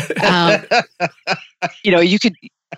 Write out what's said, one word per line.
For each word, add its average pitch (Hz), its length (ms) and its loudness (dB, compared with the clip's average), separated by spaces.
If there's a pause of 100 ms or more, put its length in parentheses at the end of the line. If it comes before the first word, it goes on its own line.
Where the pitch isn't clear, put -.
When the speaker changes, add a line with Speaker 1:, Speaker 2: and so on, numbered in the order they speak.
(220)
Speaker 1:
Um, 180 480 0
Speaker 2:
<laughs> - 1120 -6
Speaker 1:
you 208 100 0
know, 170 80 4
you 185 180 2
could, 208 180 -2 (420)